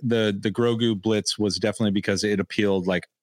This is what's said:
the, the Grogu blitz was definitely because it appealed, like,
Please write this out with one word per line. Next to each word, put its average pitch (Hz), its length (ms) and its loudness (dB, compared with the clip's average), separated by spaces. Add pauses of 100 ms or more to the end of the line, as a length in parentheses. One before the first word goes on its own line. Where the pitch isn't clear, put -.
the, 110 380 2
the 104 120 -2
Grogu 117 500 0
blitz 107 380 0
was 104 180 0
definitely 104 340 0
because 98 320 0
it 104 160 0
appealed, 95 480 0
like, 90 200 0 (160)